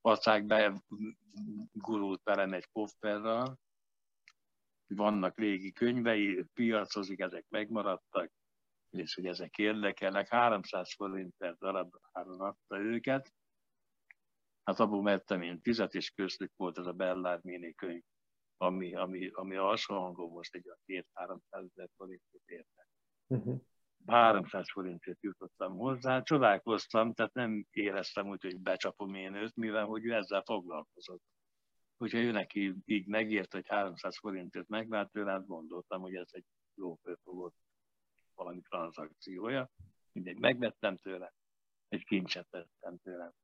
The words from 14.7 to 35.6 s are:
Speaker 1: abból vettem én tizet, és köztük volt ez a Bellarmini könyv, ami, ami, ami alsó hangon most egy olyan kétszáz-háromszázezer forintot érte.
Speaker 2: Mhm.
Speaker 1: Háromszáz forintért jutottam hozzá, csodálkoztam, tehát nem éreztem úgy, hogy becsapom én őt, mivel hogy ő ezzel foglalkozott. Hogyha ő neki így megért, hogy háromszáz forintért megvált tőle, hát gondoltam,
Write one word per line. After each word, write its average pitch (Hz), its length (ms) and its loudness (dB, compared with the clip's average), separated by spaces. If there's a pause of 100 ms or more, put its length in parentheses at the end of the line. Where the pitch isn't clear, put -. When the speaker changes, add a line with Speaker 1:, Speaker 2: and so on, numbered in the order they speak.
Speaker 1:
abból 104 240 4
vettem 98 380 2
én 87 200 -6
tizet, 113 320 2
és 87 160 -4
köztük 92 460 -4
volt 90 220 -4
ez 90 80 -8
a 90 80 -4
Bellarmini 90 800 -2
könyv, 85 280 -8 (560)
ami, 90 360 0
ami, 92 400 -2
ami 95 220 -6
alsó 98 440 2
hangon 87 300 -4
most 85 260 -14
egy 87 100 -12
olyan - 200 -18
kétszáz-háromszázezer 92 1120 -10
forintot 92 480 -16
érte. - 420 -18 (400)
Speaker 2:
Mhm. 123 260 -2 (520)
Speaker 1:
Háromszáz 104 680 6
forintért 92 500 -8
jutottam 95 560 -6
hozzá, 127 440 0
csodálkoztam, 113 920 4
tehát 110 200 0
nem 110 380 -2
éreztem 101 560 -2
úgy, 98 140 -8
hogy 92 180 -6
becsapom 95 560 -2
én 95 180 -6
őt, 107 220 -6
mivel 110 300 0
hogy 110 200 -4
ő 117 80 0
ezzel 98 320 2
foglalkozott. 87 800 -6 (720)
Hogyha 117 200 0
ő 117 140 4
neki 98 440 0 (100)
így 98 220 2
megért, 107 460 0
hogy 92 140 -6
háromszáz 98 500 -2
forintért 95 500 -8
megvált 110 440 -2
tőle, 101 200 -2
hát 95 160 -4
gondoltam, 87 540 -8